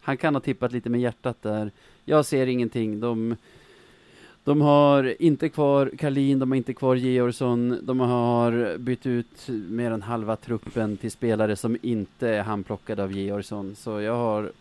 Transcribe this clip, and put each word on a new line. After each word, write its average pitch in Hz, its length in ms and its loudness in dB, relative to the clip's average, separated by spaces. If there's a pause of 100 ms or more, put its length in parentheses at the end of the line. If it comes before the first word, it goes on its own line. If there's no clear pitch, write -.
han 139 160 -2
kan 151 180 0
ha 135 40 -2
tippat 123 320 -4
lite 120 180 -4
med 120 120 0
hjärtat 120 400 -4
där. 107 300 -4 (340)
Jag 151 200 4
ser 131 220 0
ingenting. 117 520 -2
De, 113 360 -2 (1080)
de 143 180 2
har 143 600 6
inte 160 280 4
kvar 139 480 2
Karlin, 139 420 2
de 131 120 0
har 131 40 2
inte 131 180 -2
kvar 131 220 2
Georgsson, 123 840 0
de 131 180 -2
har 120 800 2
bytt 123 280 -4
ut 120 440 -4
mer 113 420 -4
än 110 100 -4
halva 110 340 -4
truppen 110 600 -4
till 110 140 -8
spelare 110 440 0
som 117 260 -2
inte 113 480 -2
är 107 140 0
handplockade 101 600 -6
av 98 80 -4
Georgsson. 101 640 -6
Så 107 260 -8
jag 110 140 -2
har, 107 460 -2